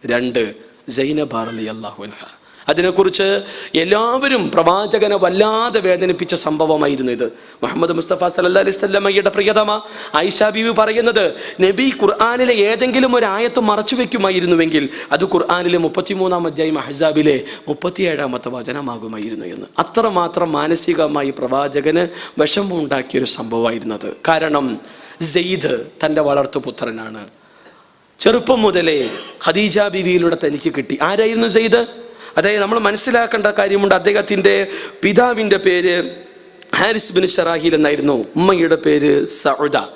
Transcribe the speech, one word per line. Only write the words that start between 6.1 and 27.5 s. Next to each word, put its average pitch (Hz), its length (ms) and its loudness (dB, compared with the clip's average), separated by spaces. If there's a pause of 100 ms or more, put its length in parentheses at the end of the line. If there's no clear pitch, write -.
സംഭവമായിരുന്നു 151 800 0
ഇത്. 117 200 -4 (300)
മുഹമ്മദ് 165 300 -2
മുസ്തഫ 170 320 -2
സല്ലല്ലാഹു 180 420 2
അലൈഹി 196 120 -2
വസല്ലമയുടെ 196 520 2
പ്രിയതമ 208 520 2 (320)
ആയിഷ 180 280 2
ബീവി 220 280 0
പറയുന്നത്, 220 600 2 (280)
നബി 196 320 4 (100)
ഖുർആനിലെ 233 520 2
ഏതെങ്കിലും 240 600 2
ഒരു 233 100 4
ആയത്ത് 233 340 0
മറച്ചു 214 340 0
വെക്കുമായിരുന്നുവെങ്കിൽ 175 920 2 (240)
അത് 165 120 2
ഖുർആനിലെ 175 540 0
മുപ്പത്തിമൂന്നാം 180 680 -2
അധ്യായം 156 320 -2
അഹ്സാബിലെ 147 640 0 (260)
മുപ്പത്തിയേഴാമത്തെ 147 800 -4
വചനമാകുമായിരുന്നു 113 960 -8
എന്ന്. - 200 -12 (120)
അത്രമാത്രം 175 760 0
മാനസികമായി 151 760 0
പ്രവാചകന് 143 800 -2 (320)
വിഷമമുണ്ടാക്കിയൊരു 151 840 -2
സംഭവമായിരുന്നത്. 113 920 -4 (120)
കാരണം 147 520 0 (420)
സെയ്ദ് 160 640 -2 (180)
തൻ്റെ 156 160 0
വളർത്തുപുത്രനാണ്. 117 1080 -4 (920)